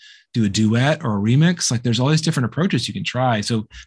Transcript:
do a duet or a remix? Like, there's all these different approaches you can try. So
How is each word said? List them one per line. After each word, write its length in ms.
do 100
a 40
duet 560
or 120
a 40
remix? 500
Like, 120
there's 180
all 80
these 120
different 260
approaches 420
you 60
can 100
try. 360
So 260